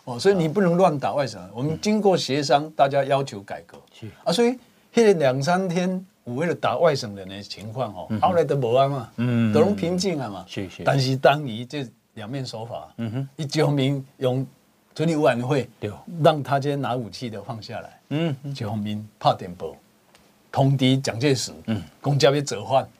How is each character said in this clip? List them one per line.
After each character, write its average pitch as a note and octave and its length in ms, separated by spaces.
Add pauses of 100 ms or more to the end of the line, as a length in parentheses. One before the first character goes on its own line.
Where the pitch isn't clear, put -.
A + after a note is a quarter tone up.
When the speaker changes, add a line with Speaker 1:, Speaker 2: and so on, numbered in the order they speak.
Speaker 1:
哦， B2 120
所 F#3 140
以 G#3 40
你 E3 120
不 D#3+ 140
能 F3 160
乱 F3 200
打 B2 180
外 C#3 120
省 G#2+ 140
人。 F2+ 120
我 A2+ 100
们 D#3 180
经 G#3+ 200
过 F#3+ 160
协 C#3 240
商， D3 240
Speaker 2:
嗯。 D#3 120
Speaker 1:
大 C#3+ 100
家 C#3 160
要 C#3 220
求 A#2 160
改 F2+ 220
革。 - 140 (220)
Speaker 2:
是。 A2 100 (140)
Speaker 1:
啊， - 80
所 A#3 140
以 A#3+ 60 (440)
迄 A#3 100
个 G3+ 100
两 C#3 280
三 F3+ 260
天 F#3 380 (200)
有 A#2+ 80
迄 D3+ 120
个 E3 80
打 A#2 220
外 D#3+ 180
省 G#2+ 220
人 F#2+ 100
的 G2 160
情 G#2 300
况 A2+ 200
哦， F2 180
Speaker 2:
嗯 A2 100
哼。 D3+ 80
Speaker 1:
后 F3+ 80
来 E3 80
都 C#3+ 100
无 B2 200
啊 C3+ 120
嘛， C3+ 300
Speaker 2:
嗯。 A#2 360
Speaker 1:
都 D3 80
拢 G3 140
平 F#3 240
静 F3+ 220
啊 A#2+ 80
嘛。 G2 180
Speaker 2:
是， G2 220
是。 F2+ 160
Speaker 1:
但 C#3 160
是 C3 160
当 D3 320
时 A#2 180
这 C#3+ 180 (300)
两 G#2+ 160
面 C3+ 160
手 A2+ 180
法， E2+ 220 (120)
Speaker 2:
嗯 A#2 120
哼。 C3+ 240
Speaker 1:
一 D#3 100
九 D3 240
民 C#3 380 (120)
用 C3 280 (480)
处 D#3 100
理 E3 120
委 D3 180
员 A#2+ 100
会， B2+ 240 (120)
Speaker 2:
对。 G#2+ 100 (320)
Speaker 1:
让 D#3 180
他 C3+ 200
这 C#3+ 100
些 C#3+ 60
拿 B2 180
武 A#2 160
器 B2 180
的 G#2+ 140
放 A#2 180
下 G#2 200
来。 - 180 (120)
Speaker 2:
嗯， D3+ 340
嗯。 C#3 80
Speaker 1:
一 C3+ 120
方 G#2 140
面 G#2+ 260 (140)
拍 C3+ 160
电 F#2 180
报， E2 220 (800)
通 C#3 260
知 C3 200
蒋 A2+ 200
介 C#3 160
石， A2 160 (160)
Speaker 2:
嗯。 G#2 160 (180)
Speaker 1:
讲 C#3+ 160
这 C#3 160
要 D3 100
造 A2+ 220
反， B2+ 240 (120)